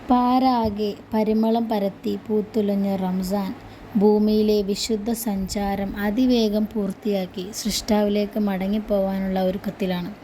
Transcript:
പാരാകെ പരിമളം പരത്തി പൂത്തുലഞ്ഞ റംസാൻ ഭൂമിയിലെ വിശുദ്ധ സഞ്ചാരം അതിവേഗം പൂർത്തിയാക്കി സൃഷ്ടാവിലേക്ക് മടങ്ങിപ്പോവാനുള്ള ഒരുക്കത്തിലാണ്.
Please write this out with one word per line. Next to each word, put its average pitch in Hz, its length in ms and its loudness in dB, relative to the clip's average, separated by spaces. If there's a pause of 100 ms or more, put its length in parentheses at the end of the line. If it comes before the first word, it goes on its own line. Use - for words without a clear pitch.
പാരാകെ 247 840 2 (160)
പരിമളം 220 600 2
പരത്തി 208 520 -2
പൂത്തുലഞ്ഞ 202 800 0
റംസാൻ 190 540 -2 (460)
ഭൂമിയിലെ 214 680 4
വിശുദ്ധ 208 500 -2
സഞ്ചാരം 196 840 -4
അതിവേഗം 214 680 2
പൂർത്തിയാക്കി 196 880 -4
സൃഷ്ടാവിലേക്ക് 208 880 0
മടങ്ങിപ്പോവാനുള്ള 196 1000 0
ഒരുക്കത്തിലാണ്. 185 680 -2 (140)